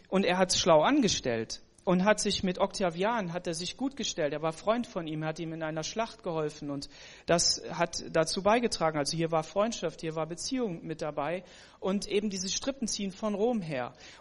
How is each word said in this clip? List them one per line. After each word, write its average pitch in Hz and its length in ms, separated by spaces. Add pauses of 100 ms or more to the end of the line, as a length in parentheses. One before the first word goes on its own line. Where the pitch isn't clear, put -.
und 196 160
er 180 140
hat's 185 200
schlau 160 240
angestellt 170 800 (240)
und 180 200
hat 208 160
sich - 220
mit 180 160
Octavian, 190 720
hat 180 140
er 170 80
sich 175 220
gut 277 200
gestellt. 160 360
Er 151 100
war 160 100
Freund 233 340
von 165 200
ihm, 156 180
hat 156 140
ihm 160 140
in 160 100
einer 156 200
Schlacht - 400
geholfen 151 480
und 139 180 (380)
das - 440
hat 170 400
dazu 165 320
beigetragen. 202 560
Also 143 180
hier 165 140
war 160 120
Freundschaft, 202 580
hier 160 140
war 160 120
Beziehung 170 600
mit 160 140
dabei 160 440 (360)
und 190 260
eben 208 240
dieses 190 220
Strippenziehen 214 580
von 208 240
Rom 220 280
her. 135 320 (260)